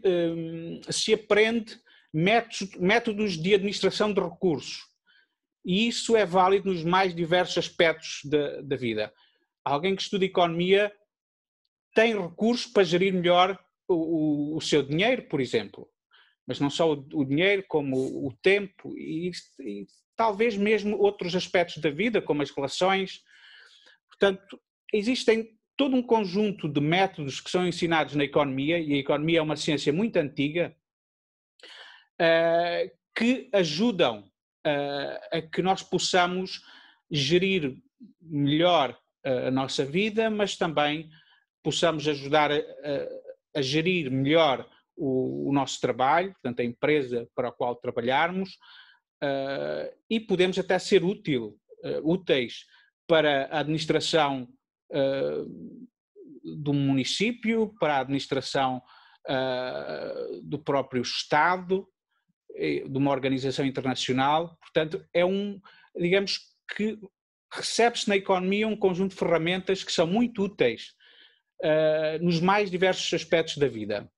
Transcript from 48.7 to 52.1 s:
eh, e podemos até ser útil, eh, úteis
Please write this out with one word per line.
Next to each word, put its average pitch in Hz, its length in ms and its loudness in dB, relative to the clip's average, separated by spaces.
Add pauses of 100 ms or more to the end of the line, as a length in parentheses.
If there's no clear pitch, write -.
eh, 143 720 -4 (140)
e 226 100 0
podemos 185 400 0
até 185 180 0
ser 180 260 4
útil, 131 540 -2 (260)
eh, 143 200 -6
úteis 156 600 0 (420)